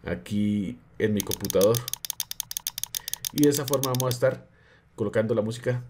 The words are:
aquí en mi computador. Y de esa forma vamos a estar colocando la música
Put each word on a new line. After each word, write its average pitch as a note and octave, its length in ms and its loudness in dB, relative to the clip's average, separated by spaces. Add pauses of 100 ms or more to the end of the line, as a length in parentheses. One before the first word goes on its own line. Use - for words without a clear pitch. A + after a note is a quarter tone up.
aquí G#2 720 -2 (220)
en G#2+ 140 2
mi G2+ 80 2
computador. G#2 560 2 (1500)
Y D3 120 2
de D3 60 8
esa C#3+ 160 0
forma C3 280 0
vamos B2+ 200 0
a - 20 0
estar - 320 0 (480)
colocando A2 380 0
la G#2+ 80 2
música B2 480 -2